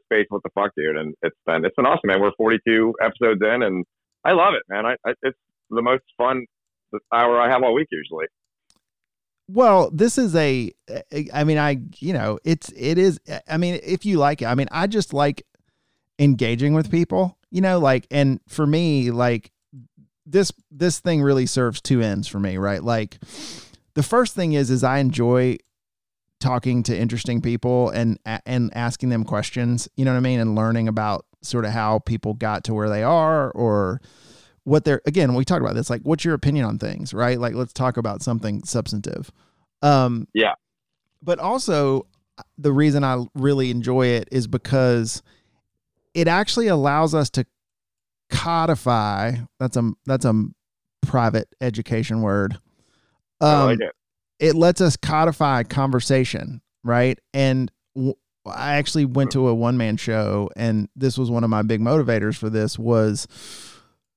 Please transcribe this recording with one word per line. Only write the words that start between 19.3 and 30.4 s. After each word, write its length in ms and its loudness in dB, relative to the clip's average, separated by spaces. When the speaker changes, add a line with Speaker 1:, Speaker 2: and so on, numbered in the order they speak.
Speaker 2:
this, 260 0
this 280 -2
thing 240 0
really 240 2
serves 340 -2
two 220 2
ends 260 -2
for 100 -8
me, 200 -2
right? 240 -2
Like, 380 -4
the 80 2
first 320 0
thing 180 0
is, 180 2
is 140 0
I 140 2
enjoy 580 2
talking 420 0
to 160 -2
interesting 420 -2
people 480 0
and, 300 -2
and 320 -2
asking 320 -4
them 160 0
questions, 720 -4
you 80 0
know 80 2
what 60 0
I 20 0
mean? 200 0